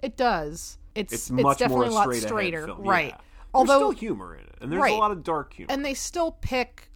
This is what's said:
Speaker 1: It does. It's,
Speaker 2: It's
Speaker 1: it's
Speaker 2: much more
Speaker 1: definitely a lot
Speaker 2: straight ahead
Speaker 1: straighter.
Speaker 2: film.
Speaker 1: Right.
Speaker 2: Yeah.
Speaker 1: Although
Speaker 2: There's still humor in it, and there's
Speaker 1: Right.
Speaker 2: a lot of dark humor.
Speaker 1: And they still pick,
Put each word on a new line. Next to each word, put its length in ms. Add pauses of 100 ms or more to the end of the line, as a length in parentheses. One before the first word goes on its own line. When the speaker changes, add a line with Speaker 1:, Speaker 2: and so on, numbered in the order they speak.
Speaker 1:
It 120
does. 600 (160)
It's, 180
Speaker 2:
It's 120
Speaker 1:
it's 80
Speaker 2:
much 120
more 120
Speaker 1:
definitely 320
a 40
lot 120
Speaker 2:
straight 160
ahead 100
Speaker 1:
straighter. 380
Speaker 2:
film. 200
Speaker 1:
Right. 280
Speaker 2:
Yeah. 60 (340)
Speaker 1:
Although 240
Speaker 2:
There's 180
still 120
humor 260
in 100
it, 160
and 100
there's 100
Speaker 1:
Right. 120
Speaker 2:
a 40
lot 140
of 120
dark 300
humor. 180
Speaker 1:
And 120
they 120
still 380
pick, 640